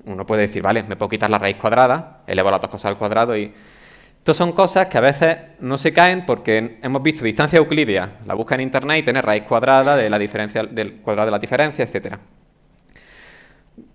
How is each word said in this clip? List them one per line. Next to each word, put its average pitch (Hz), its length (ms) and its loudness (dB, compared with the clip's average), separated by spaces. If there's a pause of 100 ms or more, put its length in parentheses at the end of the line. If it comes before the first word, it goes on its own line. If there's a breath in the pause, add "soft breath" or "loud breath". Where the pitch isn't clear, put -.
uno 95 220 -10
puede 107 160 0
decir, 104 200 -2
vale, 101 220 0
me 104 140 -10
puedo 101 120 -4
quitar 107 200 -2
la 107 80 2
raíz 98 180 -2
cuadrada, 127 720 0
elevo 95 240 2
las 95 80 2
dos 98 100 -8
cosas 101 200 -6
al 101 80 -4
cuadrado 110 400 0
y... 104 160 -8 (640 soft breath)
Estas - 180 0
son 175 160 0
cosas 185 360 2
que 160 100 -2
a 113 40 4
veces 143 360 2 (240)
no 135 160 -4
se 156 160 -2
caen 180 320 4
porque 113 560 -2
hemos 135 200 -4
visto 151 220 -2
distancia 147 360 2
euclidia, 110 680 0
la 98 80 -6
busca 113 220 -4
en 131 60 -2
internet 135 380 -2
y 147 40 -4
tiene 127 180 0
raíz 107 220 0
cuadrada 135 520 4
de 113 140 2
la 104 100 0
diferencia, 107 440 -4
del 107 340 -8
cuadrado 107 300 -2
de 110 40 -2
la 104 80 0
diferencia, 135 460 -2
etcétera. 101 340 -8 (1700 soft breath)